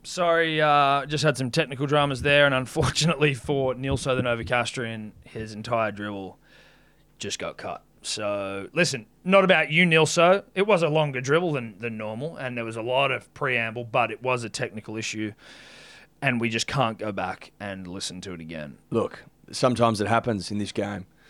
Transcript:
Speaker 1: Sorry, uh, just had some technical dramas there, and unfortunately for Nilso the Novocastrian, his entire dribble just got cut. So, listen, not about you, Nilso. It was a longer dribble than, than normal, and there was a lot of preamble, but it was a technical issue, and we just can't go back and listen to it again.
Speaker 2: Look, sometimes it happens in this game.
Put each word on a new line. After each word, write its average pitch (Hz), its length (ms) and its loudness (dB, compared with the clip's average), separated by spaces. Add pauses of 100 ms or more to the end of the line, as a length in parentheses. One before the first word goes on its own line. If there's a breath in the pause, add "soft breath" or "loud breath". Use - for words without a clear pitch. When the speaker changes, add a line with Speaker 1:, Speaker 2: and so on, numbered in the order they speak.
Speaker 1:
Sorry, 165 600 2
uh, 143 420 6
just 147 180 -2
had 147 140 4
some 127 140 -2
technical 139 360 -2
dramas 143 360 2
there, 143 240 6
and 139 80 4
unfortunately 147 800 2
for 131 400 -2
Nilso 131 420 -2
the 127 60 0
Novocastrian, 113 880 -2 (140)
his 110 280 -12
entire 107 400 -2
dribble 101 460 -10 (800 soft breath)
just - 200 -8
got 80 200 -8
cut. - 240 -10 (180)
So, 101 720 -6
listen, 135 320 0 (200)
not 190 200 6
about 160 260 4
you, 165 140 4
Nilso. 170 580 6 (120)
It 190 120 2
was 196 160 4
a 160 60 2
longer 147 320 0
dribble 151 320 2
than, 117 260 -6
than 113 200 -8
normal, 110 400 -8
and 127 180 -6
there 117 80 -6
was 113 120 -8
a 117 60 -6
lot 131 280 2
of - 240 -6
preamble, 120 500 -2
but 117 260 0
it 113 120 -10
was 127 200 0
a 113 60 -6
technical 107 480 -8
issue, 107 360 -6 (920 loud breath)
and 127 180 2
we 117 80 0
just 113 180 -2
can't 117 300 0
go 107 160 -8
back 92 480 -8
and 95 260 -10
listen 90 360 -10
to 95 100 -12
it 85 80 -12
again. 78 380 -12 (100)
Speaker 2:
Look, - 360 -2 (280)
sometimes 117 480 2
it 101 80 0
happens 110 420 0
in 101 60 -6
this 104 160 -4
game. 101 320 -4 (260 loud breath)